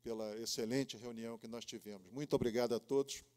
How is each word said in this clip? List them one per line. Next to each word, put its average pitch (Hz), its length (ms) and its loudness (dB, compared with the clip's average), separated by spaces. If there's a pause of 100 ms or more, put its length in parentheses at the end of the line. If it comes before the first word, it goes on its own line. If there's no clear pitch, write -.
pela 110 380 -4
excelente 123 580 0
reunião 117 400 -8
que 120 100 -14
nós 113 160 -8
tivemos. 101 480 -12
Muito 143 240 0
obrigado 120 380 6
a 110 60 2
todos, 139 440 0 (120)